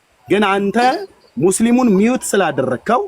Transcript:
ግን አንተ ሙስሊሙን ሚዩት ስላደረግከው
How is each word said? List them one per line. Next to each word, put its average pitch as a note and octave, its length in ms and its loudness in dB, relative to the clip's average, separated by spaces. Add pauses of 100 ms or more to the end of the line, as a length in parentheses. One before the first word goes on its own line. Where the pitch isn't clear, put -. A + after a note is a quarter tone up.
(280)
ግን G#3 180 2
አንተ G3 300 0 (600)
ሙስሊሙን A#3 540 2
ሚዩት G#3+ 340 2
ስላደረግከው D#3+ 840 -2